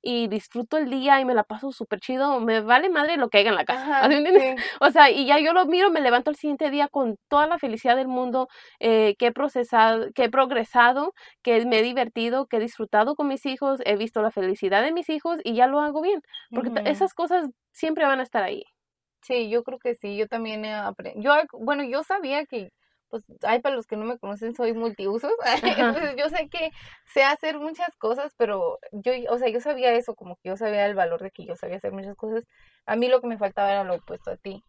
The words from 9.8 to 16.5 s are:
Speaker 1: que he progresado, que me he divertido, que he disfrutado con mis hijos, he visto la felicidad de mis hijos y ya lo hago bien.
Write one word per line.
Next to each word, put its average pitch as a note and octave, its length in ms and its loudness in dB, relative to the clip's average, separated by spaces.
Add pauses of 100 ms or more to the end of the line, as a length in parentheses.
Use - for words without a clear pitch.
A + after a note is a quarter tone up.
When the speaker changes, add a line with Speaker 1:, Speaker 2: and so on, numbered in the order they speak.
Speaker 1:
que B3+ 100 2
he A3+ 60 0
progresado, B3+ 840 2 (280)
que A#3 220 2
me A#3+ 140 2
he G#3+ 40 4
divertido, A#3+ 640 -2
que A#3 120 -2
he - 20 2
disfrutado A3+ 560 0
con D4 120 -2
mis C4+ 180 -4
hijos, C4+ 400 -2
he G#3 100 2
visto A3+ 240 -4
la G#3+ 100 2
felicidad F#3+ 520 0
de D4+ 100 0
mis E4+ 160 -6
hijos D#4+ 340 -4
y A#3 120 -4
ya B3 120 4
lo C#4 140 2
hago D4+ 220 -4
bien. F4+ 180 0 (320)